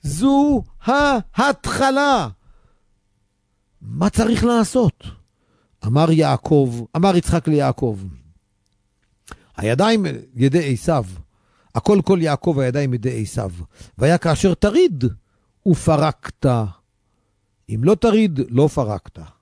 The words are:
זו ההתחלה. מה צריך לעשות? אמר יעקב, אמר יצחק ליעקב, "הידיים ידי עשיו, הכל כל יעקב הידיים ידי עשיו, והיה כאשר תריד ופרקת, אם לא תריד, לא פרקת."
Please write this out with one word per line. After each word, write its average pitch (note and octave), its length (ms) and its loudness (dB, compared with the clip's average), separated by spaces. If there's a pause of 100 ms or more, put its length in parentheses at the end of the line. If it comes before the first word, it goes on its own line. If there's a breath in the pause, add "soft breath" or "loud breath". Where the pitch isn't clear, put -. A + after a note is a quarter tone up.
זו C#4 600 0 (720)
ההתחלה. C4+ 920 0 (1500)
מה C#3+ 280 -2
צריך A3 340 0
לעשות? A#3 600 0 (840)
אמר D3+ 260 2
יעקב, C#3 760 2 (100)
אמר F3+ 200 2
יצחק F3 320 0
ליעקב, C3 520 -2 (1600 loud breath)
"הידיים F#3 480 0 (300)
ידי C3+ 380 0
עשיו, B2 320 -2 (720)
הכל G3+ 280 2
כל F#3+ 180 2
יעקב D3 380 -2
הידיים C3 340 -2
ידי A#2+ 280 -4
עשיו, G2+ 300 -6 (460 soft breath)
והיה D#3 200 2
כאשר E3 360 0
תריד G#3 500 2 (600)
ופרקת, D#3 800 0 (1200)
אם A2 140 -4
לא F#3+ 120 4
תריד, G#3+ 440 2 (100)
לא C3 180 2
פרקת." G#2 520 -6 (220)